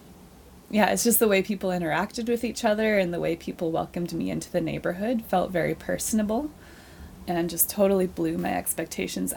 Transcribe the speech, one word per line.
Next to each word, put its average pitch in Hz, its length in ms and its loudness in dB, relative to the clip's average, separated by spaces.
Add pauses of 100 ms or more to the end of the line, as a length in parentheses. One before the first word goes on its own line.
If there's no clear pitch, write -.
(680)
Yeah, 202 220 4
it's 196 120 0
just 233 160 4
the 226 80 6
way 190 140 6
people 190 300 -2
interacted 175 580 -2
with 233 140 0
each 233 200 -4
other 214 360 4
and 175 140 2
the 165 60 -4
way 160 160 0
people 170 360 -4
welcomed 170 420 -2
me 180 160 -2
into 160 220 -6
the 175 100 0
neighborhood 180 680 -2
felt 180 240 2
very 160 240 0
personable 220 760 -2 (760)
and 170 220 0
just 165 200 0
totally 196 360 4
blew 170 320 -2
my 180 160 -2
expectations 185 840 -4